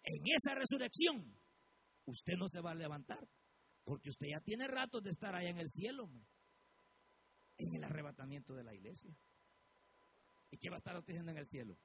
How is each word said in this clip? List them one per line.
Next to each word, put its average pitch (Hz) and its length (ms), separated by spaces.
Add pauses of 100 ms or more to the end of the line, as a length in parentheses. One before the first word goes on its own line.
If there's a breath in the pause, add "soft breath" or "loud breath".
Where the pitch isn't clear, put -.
En 151 180 (120)
esa 277 200
resurrección, 262 800 (680)
usted 135 320
no 190 100
se 175 120
va 170 100
a 165 60
levantar, 147 520 (560)
porque 139 260
usted 143 180
ya 151 120
tiene 233 280
rato 262 320
de 196 100
estar 196 240
allá 175 160
en 175 80
el 160 100
cielo, 233 360
hombre, 123 200 (1300)
en 165 160
el 156 100
arrebatamiento 143 720
de 123 100
la 113 80
iglesia. 156 400 (1400)
¿Y - 40
qué 175 140
va 175 60
a - 20
estar 180 180
usted 175 160
haciendo 165 200
en 151 60
el 143 100
cielo? 113 360